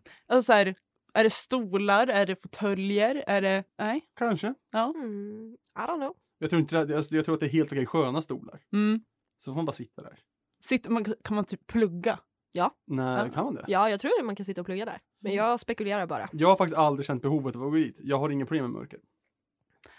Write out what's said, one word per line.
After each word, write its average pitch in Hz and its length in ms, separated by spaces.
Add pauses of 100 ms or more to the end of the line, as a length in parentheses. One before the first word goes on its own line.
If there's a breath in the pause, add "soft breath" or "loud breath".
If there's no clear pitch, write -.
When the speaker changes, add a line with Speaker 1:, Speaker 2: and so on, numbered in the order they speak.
(260 loud breath)
Speaker 1:
alltså 247 200
så 247 60
här, 190 220 (400)
är 220 100
det 220 60
stolar? 202 760
Är 202 200
det 185 100
fåtöljer? 202 880
Är 202 160
det, 190 220 (140)
nej? 220 380
Speaker 2:
Kanske. 233 380 (160)
Speaker 1:
Ja. 233 260
Speaker 3:
Mm, 220 600 (220)
I - 20
don't 320 160
know. 285 200 (220)
Speaker 2:
Jag 156 120
tror 170 100
inte 160 240
det, 147 120
alltså, 151 180
jag 156 100
tror 160 100
att 156 60
det 156 60
är 131 40
helt 151 220
okej 131 140
sköna 151 360
stolar. - 380 (120)
Speaker 1:
Mm. 214 280 (380)
Speaker 2:
Så - 120
får 135 60
man 165 80
bara 143 80
sitta - 300
där. - 160 (460)
Speaker 1:
Sitter - 260
man, 226 140
kan 214 300
man 208 100
typ - 220
plugga? 196 520 (360)
Speaker 3:
Ja. 175 160 (160)
Speaker 2:
Nej, 131 400
Speaker 1:
Ja. - 60
Speaker 2:
kan 190 120
man - 100
det? - 120
Speaker 3:
Ja, 202 240
jag 202 100
tror 311 200
att 254 60
man 208 100
kan 190 100
sitta 190 140
och 175 60
plugga 196 180
där. - 160 (200)
Men 202 120
Speaker 1:
Mm. 202 120
Speaker 3:
jag 240 160
spekulerar 202 460
bara. 127 260
Speaker 2:
Jag 160 160
har 190 80
faktiskt 165 220
aldrig 143 280
känt 131 160
behovet 139 340
av 123 60
att 143 80
gå 156 60
dit. 139 260
Jag 135 160
har 147 120
inga 139 160
problem 147 180
med 120 160
mörker. - 200 (1000 soft breath)